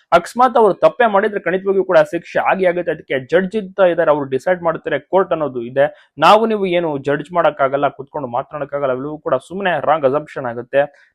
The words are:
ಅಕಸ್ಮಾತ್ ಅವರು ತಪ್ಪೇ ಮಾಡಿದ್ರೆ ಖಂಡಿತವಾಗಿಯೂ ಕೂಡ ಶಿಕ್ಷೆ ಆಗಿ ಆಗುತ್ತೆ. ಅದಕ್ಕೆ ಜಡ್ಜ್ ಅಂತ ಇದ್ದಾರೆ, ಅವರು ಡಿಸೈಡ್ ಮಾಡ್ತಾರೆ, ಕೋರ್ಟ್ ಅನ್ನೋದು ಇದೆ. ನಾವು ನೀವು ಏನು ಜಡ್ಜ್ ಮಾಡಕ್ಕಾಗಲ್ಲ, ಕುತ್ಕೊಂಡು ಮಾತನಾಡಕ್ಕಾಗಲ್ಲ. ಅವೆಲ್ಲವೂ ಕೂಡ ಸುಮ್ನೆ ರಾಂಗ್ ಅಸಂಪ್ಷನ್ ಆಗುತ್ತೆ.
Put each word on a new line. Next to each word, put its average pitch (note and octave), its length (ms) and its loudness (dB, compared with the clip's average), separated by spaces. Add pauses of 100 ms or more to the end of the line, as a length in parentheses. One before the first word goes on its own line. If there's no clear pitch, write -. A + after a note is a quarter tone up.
(120)
ಅಕಸ್ಮಾತ್ A#3 440 2
ಅವರು G#3+ 180 4
ತಪ್ಪೇ D#3+ 320 2
ಮಾಡಿದ್ರೆ G3+ 340 0
ಖಂಡಿತವಾಗಿಯೂ F#3+ 440 -2
ಕೂಡ F3+ 140 4
ಶಿಕ್ಷೆ E3 400 -2
ಆಗಿ E3 280 0
ಆಗುತ್ತೆ. F3 260 -2
ಅದಕ್ಕೆ C#3+ 340 -6
ಜಡ್ಜ್ F#3 300 -2
ಅಂತ F#3+ 240 -4
ಇದ್ದಾರೆ, E3+ 300 2
ಅವರು D3 140 2
ಡಿಸೈಡ್ D3 380 -2
ಮಾಡ್ತಾರೆ, D#3 360 -4
ಕೋರ್ಟ್ F#3 340 0
ಅನ್ನೋದು C#3 300 -4
ಇದೆ. C#3 560 -2
ನಾವು G3+ 280 6
ನೀವು G#3 200 -2
ಏನು E3+ 320 -2
ಜಡ್ಜ್ D3 340 -4
ಮಾಡಕ್ಕಾಗಲ್ಲ, C#3+ 560 0
ಕುತ್ಕೊಂಡು C#3 400 -10
ಮಾತನಾಡಕ್ಕಾಗಲ್ಲ. C#3 640 -6
ಅವೆಲ್ಲವೂ D3 260 -8
ಕೂಡ D3+ 160 -4
ಸುಮ್ನೆ F3 520 -4
ರಾಂಗ್ D3+ 180 2
ಅಸಂಪ್ಷನ್ D3 420 -2
ಆಗುತ್ತೆ. A#2+ 360 -2 (320)